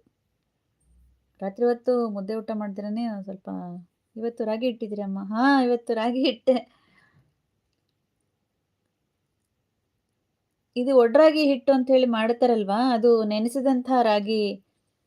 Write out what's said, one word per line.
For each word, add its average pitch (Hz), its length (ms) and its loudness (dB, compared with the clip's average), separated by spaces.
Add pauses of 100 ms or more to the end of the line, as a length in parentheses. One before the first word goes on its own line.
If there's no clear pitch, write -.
(1400)
ರಾತ್ರಿ 196 240 -6
ಹೊತ್ತು 240 460 0
ಮುದ್ದೆ 202 240 -8
ಊಟ 220 200 -8
ಮಾಡಿದ್ರೇನೆ 208 540 -8
ಒಂದ್ 202 160 -8
ಸ್ವಲ್ಪ, 190 240 -14 (680)
ಇವತ್ತು 233 280 -6
ರಾಗಿ 220 220 -4
ಹಿಟ್ಟಿದ್ದೀರಮ್ಮ? 202 580 -6
ಹಾ, 254 380 2
ಇವತ್ತು 240 320 -2
ರಾಗಿ 240 280 -2
ಹಿಟ್ಟೆ. 262 340 2 (4000)
ಇದು 254 200 2
ಒಡ್ರಾಗಿ 294 480 6
ಹಿಟ್ಟು 277 280 2
ಅಂತ 262 180 2
ಹೇಳಿ 254 160 4
ಮಾಡ್ತಾರಲ್ವಾ, 233 880 0
ಅದು 233 320 2
ನೆನೆಸಿದಂಥ 247 680 -2 (120)
ರಾಗಿ, 214 400 0 (640)